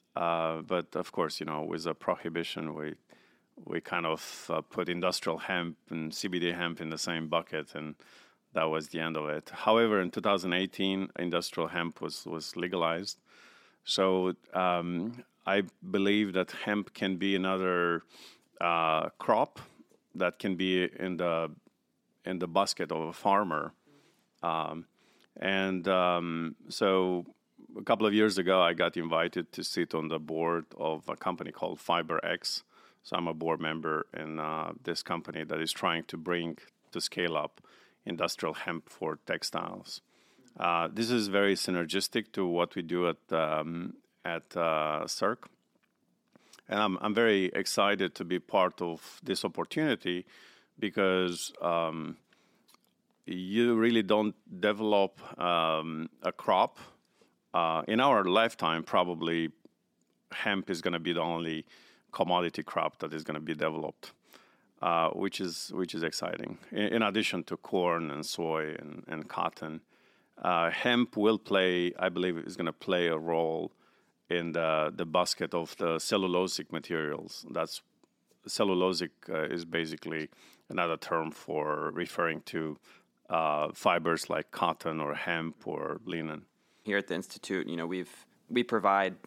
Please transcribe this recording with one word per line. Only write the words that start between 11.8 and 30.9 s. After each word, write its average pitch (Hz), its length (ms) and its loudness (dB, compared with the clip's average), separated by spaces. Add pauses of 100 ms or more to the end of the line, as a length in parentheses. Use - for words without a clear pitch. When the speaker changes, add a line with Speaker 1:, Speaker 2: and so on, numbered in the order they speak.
Speaker 1:
was, - 240 -8
was 80 300 -8
legalized. 87 640 -2 (640)
So, 92 480 4 (200)
um, 90 720 0 (220)
I 98 180 4 (280)
believe 101 420 4
that 92 180 0
hemp 104 420 -2
can 95 240 -2
be 98 180 2
another, 92 640 2 (580)
uh, 80 500 2 (100)
crop 120 400 2 (560)
that 90 240 0
can 98 160 0
be 92 300 2
in 92 320 -4
the, 82 340 0 (760)
in 92 140 -4
the 90 80 -4
basket 90 440 0
of 80 120 -2
a 82 100 -6
farmer. 87 600 2 (680)
Um, 80 440 -2 (540)
and, 95 480 0
um, 87 680 2 (140)
so 92 560 2 (520)
a 107 60 -10
couple 110 240 4
of 101 60 2
years 107 240 6
ago, 92 240 6
I 85 120 6
got 85 220 0
invited 82 560 0
to - 120 -10
sit - 300 -2
on 80 140 -2
the 80 100 -2
board 82 480 -2 (120)
of 78 320 -2